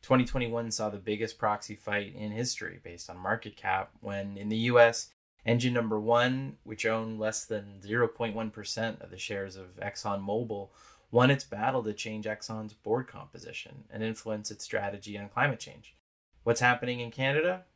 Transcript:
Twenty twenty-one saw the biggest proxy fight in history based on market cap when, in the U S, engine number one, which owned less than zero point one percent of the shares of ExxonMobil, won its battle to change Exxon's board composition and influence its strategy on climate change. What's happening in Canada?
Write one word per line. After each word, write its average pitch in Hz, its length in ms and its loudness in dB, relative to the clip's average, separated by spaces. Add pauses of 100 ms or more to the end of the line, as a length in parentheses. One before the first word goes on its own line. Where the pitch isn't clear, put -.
Twenty 127 220 6
twenty-one 117 460 -2
saw 107 180 0
the 104 100 -6
biggest 107 380 -2
proxy 104 380 -2
fight 104 400 -4
in 107 160 -8
history 104 540 -4
based 87 260 -14
on 87 80 -12
market 104 380 -4
cap 95 340 -2 (100)
when, 101 360 -6
in 104 120 -6
the 110 100 0
U 120 200 6
S, 117 300 8 (360)
engine 120 300 4
number 110 240 2
one, 127 640 2
which 110 240 -6
owned 113 320 0
less 107 260 -2
than 101 380 -6
zero 113 240 2
point 110 300 -2
one 110 140 -4
percent 107 500 -6
of 90 100 -18
the 92 80 -16
shares 98 380 -6
of 92 240 -16
ExxonMobil, 101 880 -4 (420)
won 123 180 8
its 139 140 4
battle 120 400 -2
to 107 100 -4
change 107 320 -8
Exxon's 107 480 -6
board 120 360 -2
composition - 840 -16
and 107 140 -6
influence 110 480 -6
its 101 100 -12
strategy 101 560 -6
on 101 100 -10
climate 131 300 0
change. - 380 -18 (480)
What's 117 160 4
happening 123 400 4
in 117 100 -6
Canada? 156 540 0 (120)